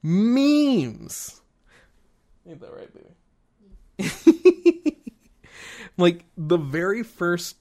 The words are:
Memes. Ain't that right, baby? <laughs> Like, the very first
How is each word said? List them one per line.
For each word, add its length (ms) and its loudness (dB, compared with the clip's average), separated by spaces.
Memes. 1400 0
Ain't 120 -20
that 120 -20
right, 160 -20
baby? 1000 2
<laughs> 140 -20
Like, 280 2
the 200 0
very 460 -4
first 580 -6